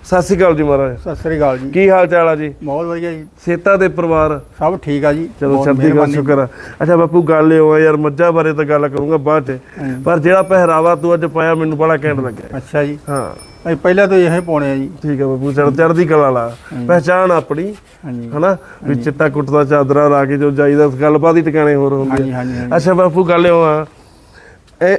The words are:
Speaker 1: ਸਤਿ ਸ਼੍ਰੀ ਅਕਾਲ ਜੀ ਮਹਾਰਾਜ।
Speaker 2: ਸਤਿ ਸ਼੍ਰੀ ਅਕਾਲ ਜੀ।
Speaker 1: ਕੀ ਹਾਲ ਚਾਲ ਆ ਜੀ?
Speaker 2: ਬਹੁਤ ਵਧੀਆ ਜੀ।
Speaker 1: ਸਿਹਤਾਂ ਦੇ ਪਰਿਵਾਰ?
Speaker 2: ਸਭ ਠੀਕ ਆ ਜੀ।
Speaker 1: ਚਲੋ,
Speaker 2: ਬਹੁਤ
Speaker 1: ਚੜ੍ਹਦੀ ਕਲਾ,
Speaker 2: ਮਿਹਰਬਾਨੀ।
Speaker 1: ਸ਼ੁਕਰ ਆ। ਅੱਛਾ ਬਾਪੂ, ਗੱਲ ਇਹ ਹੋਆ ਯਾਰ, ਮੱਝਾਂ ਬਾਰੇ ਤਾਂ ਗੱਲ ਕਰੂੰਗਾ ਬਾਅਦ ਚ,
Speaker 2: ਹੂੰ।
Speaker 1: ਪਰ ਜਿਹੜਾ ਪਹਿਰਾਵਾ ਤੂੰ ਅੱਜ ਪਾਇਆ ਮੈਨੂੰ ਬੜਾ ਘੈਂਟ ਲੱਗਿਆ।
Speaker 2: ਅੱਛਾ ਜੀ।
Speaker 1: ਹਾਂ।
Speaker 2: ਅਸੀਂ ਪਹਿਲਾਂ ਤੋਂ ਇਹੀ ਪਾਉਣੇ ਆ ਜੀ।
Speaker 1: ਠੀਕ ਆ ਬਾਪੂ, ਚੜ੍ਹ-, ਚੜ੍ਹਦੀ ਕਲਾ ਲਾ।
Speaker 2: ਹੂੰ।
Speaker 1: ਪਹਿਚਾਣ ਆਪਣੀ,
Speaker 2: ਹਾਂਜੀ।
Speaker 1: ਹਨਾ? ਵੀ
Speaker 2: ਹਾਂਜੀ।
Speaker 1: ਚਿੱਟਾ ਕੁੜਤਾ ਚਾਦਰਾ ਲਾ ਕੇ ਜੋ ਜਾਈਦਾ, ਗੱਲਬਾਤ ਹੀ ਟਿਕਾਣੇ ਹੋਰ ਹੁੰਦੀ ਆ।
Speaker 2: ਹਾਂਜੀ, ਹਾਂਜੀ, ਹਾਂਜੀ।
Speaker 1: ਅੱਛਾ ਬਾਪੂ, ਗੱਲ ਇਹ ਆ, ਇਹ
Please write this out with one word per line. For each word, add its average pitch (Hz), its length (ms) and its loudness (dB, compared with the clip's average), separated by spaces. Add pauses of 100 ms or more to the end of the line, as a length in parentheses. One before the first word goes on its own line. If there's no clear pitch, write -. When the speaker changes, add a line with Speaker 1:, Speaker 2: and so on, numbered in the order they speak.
Speaker 1:
ਸਤਿ 180 180 0
ਸ਼੍ਰੀ 190 140 0
ਅਕਾਲ 170 200 2
ਜੀ 151 60 -2
ਮਹਾਰਾਜ। 139 360 0
Speaker 2:
ਸਤਿ 165 160 -10
ਸ਼੍ਰੀ 160 220 -6
ਅਕਾਲ 135 220 0
ਜੀ। 135 120 -10
Speaker 1:
ਕੀ 190 200 4
ਹਾਲ 185 160 4
ਚਾਲ 165 220 2
ਆ 160 80 2
ਜੀ? 151 180 -8 (100)
Speaker 2:
ਬਹੁਤ 151 220 -6
ਵਧੀਆ 170 260 -8
ਜੀ। 156 120 -14 (200)
Speaker 1:
ਸਿਹਤਾਂ 175 340 0
ਦੇ 190 100 2
ਪਰਿਵਾਰ? 156 520 0 (180)
Speaker 2:
ਸਭ 170 240 -2
ਠੀਕ 143 220 -4
ਆ 147 80 2
ਜੀ। 165 160 -6 (120)
Speaker 1:
ਚਲੋ, 139 140 0
Speaker 2:
ਬਹੁਤ 139 120 0
Speaker 1:
ਚੜ੍ਹਦੀ 135 160 2
ਕਲਾ, 156 60 4
Speaker 2:
ਮਿਹਰਬਾਨੀ। 147 240 2
Speaker 1:
ਸ਼ੁਕਰ 143 260 0
ਆ। 127 100 -2 (340)
ਅੱਛਾ 170 140 2
ਬਾਪੂ, 165 260 2
ਗੱਲ 156 300 2
ਇਹ 160 80 4
ਹੋਆ 156 180 4
ਯਾਰ, 156 180 4
ਮੱਝਾਂ 151 360 0
ਬਾਰੇ 160 200 0
ਤਾਂ 147 120 -2
ਗੱਲ 147 240 0
ਕਰੂੰਗਾ 147 280 -2
ਬਾਅਦ 147 300 -2
ਚ, 131 120 -8 (220)
Speaker 2:
ਹੂੰ। 131 220 -8
Speaker 1:
ਪਰ 160 160 0
ਜਿਹੜਾ 185 240 2
ਪਹਿਰਾਵਾ 170 520 2
ਤੂੰ 170 200 0
ਅੱਜ 165 100 -2
ਪਾਇਆ 160 300 -2
ਮੈਨੂੰ 156 240 -4
ਬੜਾ 160 260 0
ਘੈਂਟ 143 160 -2
ਲੱਗਿਆ। 120 360 -10
Speaker 2:
ਅੱਛਾ 143 280 -4
ਜੀ। 147 140 -8 (100)
Speaker 1:
ਹਾਂ। 127 220 -6 (360)
Speaker 2:
ਅਸੀਂ 165 100 -2
ਪਹਿਲਾਂ 185 320 2
ਤੋਂ 190 80 2
ਇਹੀ 175 240 2
ਪਾਉਣੇ 147 300 -2
ਆ 135 40 -2
ਜੀ। 135 160 -6 (120)
Speaker 1:
ਠੀਕ 143 200 -4
ਆ 135 40 0
ਬਾਪੂ, 131 260 -4
ਚੜ੍ਹ-, 143 220 2
ਚੜ੍ਹਦੀ 165 300 2
ਕਲਾ 147 260 2
ਲਾ। 117 180 -2
Speaker 2:
ਹੂੰ। 120 380 -12
Speaker 1:
ਪਹਿਚਾਣ 180 440 2
ਆਪਣੀ, 165 440 -2 (300)
Speaker 2:
ਹਾਂਜੀ। 120 320 -10
Speaker 1:
ਹਨਾ? 175 140 0
ਵੀ - 380 -8
Speaker 2:
ਹਾਂਜੀ। 127 140 -4
Speaker 1:
ਚਿੱਟਾ 147 260 -2
ਕੁੜਤਾ 143 360 0
ਚਾਦਰਾ 143 440 2
ਲਾ 139 160 2
ਕੇ 139 120 -2
ਜੋ 147 140 0
ਜਾਈਦਾ, 143 380 2
ਗੱਲਬਾਤ 151 480 2
ਹੀ 170 40 6
ਟਿਕਾਣੇ 151 340 0
ਹੋਰ 139 180 0
ਹੁੰਦੀ 135 180 -2
ਆ। 135 60 -2
Speaker 2:
ਹਾਂਜੀ, 135 160 -2
ਹਾਂਜੀ, 127 260 -6
ਹਾਂਜੀ। 123 180 -4
Speaker 1:
ਅੱਛਾ 175 180 2
ਬਾਪੂ, 180 300 2
ਗੱਲ 170 220 2
ਇਹ 175 60 4
ਆ, 156 340 2 (960)
ਇਹ 185 160 2